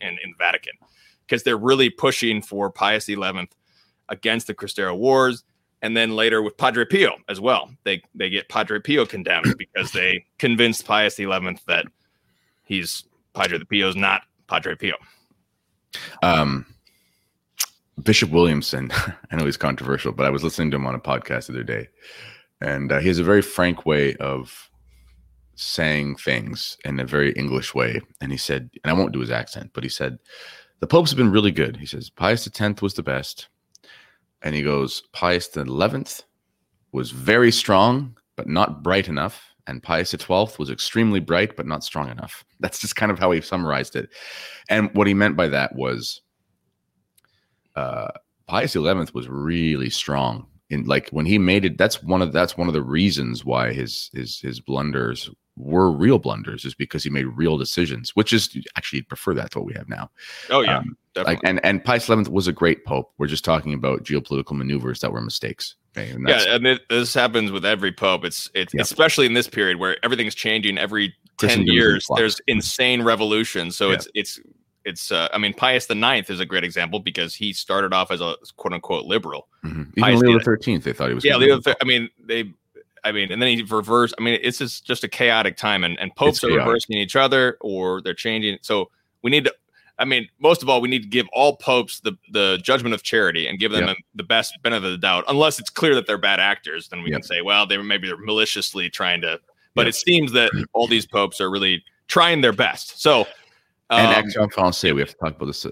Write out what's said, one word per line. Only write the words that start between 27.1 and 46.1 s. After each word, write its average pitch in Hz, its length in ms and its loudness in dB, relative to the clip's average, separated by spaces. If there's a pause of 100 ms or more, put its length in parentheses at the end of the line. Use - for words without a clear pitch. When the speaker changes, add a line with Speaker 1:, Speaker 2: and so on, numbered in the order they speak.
Speaker 2:
English 64 400 -4
way. 60 280 -2 (180)
And 69 120 -8
he 67 60 -6
said, 67 320 -6 (140)
and 78 80 0
I - 20 2
won't 90 200 0
do 65 80 -4
his 58 100 -6
accent, - 420 -8
but - 100 -8
he 64 60 -8
said, 67 280 -6 (640)
"The - 60 -4
popes 165 240 6
have 139 60 -2
been 117 140 6
really 101 200 4
good." 76 260 -2
He 73 80 -14
says, - 240 -12
"Pius 113 340 0
the - 60 -10
tenth 104 320 -2
was 98 140 -2
the 87 80 -6
best." 69 440 -6 (920)
And 78 120 -4
he 73 100 -2
goes, 71 400 -2 (100)
"Pius 90 340 0
the - 140 -8
eleventh 87 640 -2 (680)
was 65 200 -6
very 110 400 6
strong, 117 640 4 (180)
but - 120 -8
not 78 360 0
bright 92 240 2
enough. 78 340 -4 (260)
And 64 140 -10
Pius 85 300 -2
the - 60 -6
twelfth 98 420 0
was 71 100 -6
extremely 104 520 0
bright, 90 340 0
but 76 100 -8
not 73 200 -6
strong 73 240 -6
enough." - 340 -14 (160)
That's - 200 -6
just - 180 -8
kind 107 140 2
of 87 80 -2
how 92 120 4
he 85 80 4
summarized 78 560 -4
it. - 140 -8 (600)
And 107 240 2
what 98 140 4
he 101 60 4
meant 98 240 4
by 87 100 2
that 69 280 -2
was, 64 460 -6 (1500)